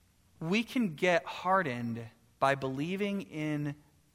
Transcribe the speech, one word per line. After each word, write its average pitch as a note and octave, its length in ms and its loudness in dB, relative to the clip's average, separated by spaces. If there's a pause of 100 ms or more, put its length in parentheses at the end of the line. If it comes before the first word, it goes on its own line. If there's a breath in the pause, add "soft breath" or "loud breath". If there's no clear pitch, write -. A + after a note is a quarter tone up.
(380)
We F#3 240 0
can A3+ 320 0
get F3 300 4
hardened A#2+ 760 0 (380)
by C3+ 160 4
believing E3+ 680 -2
in D3 520 -4 (400)